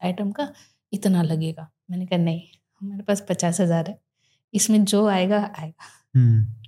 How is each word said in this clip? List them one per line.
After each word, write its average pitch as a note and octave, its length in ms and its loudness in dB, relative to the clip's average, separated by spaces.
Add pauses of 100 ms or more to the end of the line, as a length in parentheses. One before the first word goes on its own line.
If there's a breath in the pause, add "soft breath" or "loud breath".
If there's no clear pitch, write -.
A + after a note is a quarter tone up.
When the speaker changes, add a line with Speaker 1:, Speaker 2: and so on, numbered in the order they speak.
Speaker 1:
item F#3 260 -4
का C#4+ 220 -6 (400 soft breath)
इतना F#3+ 300 0
लगेगा। D#3+ 480 -4 (200)
मैंने F3+ 160 -6
कहा, F3+ 120 0
"नहीं, E3 240 0 (400)
मेरे G3 200 -10
पास G3+ 260 -4
पचास F3 320 -2
हज़ार E3+ 280 0
है, G#3 120 -14 (540)
इसमें G#3+ 300 4
जो G#3 220 2
आएगा, G3+ 520 0
आएगा। - 640 -4
Speaker 2:
हम्म। A2+ 260 6 (220)